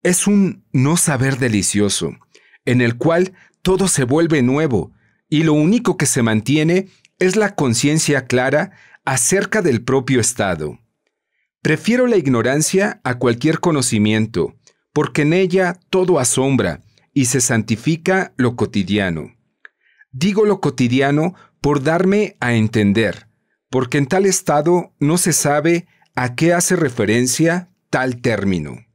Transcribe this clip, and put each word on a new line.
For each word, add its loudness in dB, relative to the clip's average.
Es 0
un 0
no 2
saber 0
delicioso, -2
en 2
el 0
cual 0
todo 0
se 0
vuelve 2
nuevo, 0
y 0
lo 2
único 2
que -2
se 0
mantiene 0
es 0
la 0
conciencia 0
clara 0
acerca -2
del 0
propio 0
estado. -4
Prefiero 0
la 2
ignorancia 0
a -4
cualquier 0
conocimiento, 0
porque -2
en 2
ella 0
todo 2
asombra 0
y 2
se 0
santifica -2
lo 0
cotidiano. -4
Digo 0
lo 0
cotidiano 0
por 0
darme 0
a -2
entender, 0
porque -2
en 0
tal 2
estado 0
no 0
se 0
sabe 0
a -4
qué 2
hace 0
referencia 0
tal -2
término. -2